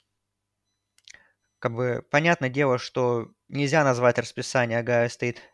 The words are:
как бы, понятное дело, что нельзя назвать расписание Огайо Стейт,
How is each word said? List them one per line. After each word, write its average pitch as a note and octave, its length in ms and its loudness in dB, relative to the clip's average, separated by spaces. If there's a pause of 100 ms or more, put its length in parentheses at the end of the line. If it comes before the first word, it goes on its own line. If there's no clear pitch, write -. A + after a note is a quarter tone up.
(1600)
как A#2+ 140 -4
бы, A#2+ 360 -4
понятное D3+ 400 2
дело, C3 280 2
что A#2+ 500 -2 (200)
нельзя C#3+ 360 0
назвать B2 340 4
расписание A#2+ 640 -2
Огайо A#2+ 300 0
Стейт, - 320 -6 (120)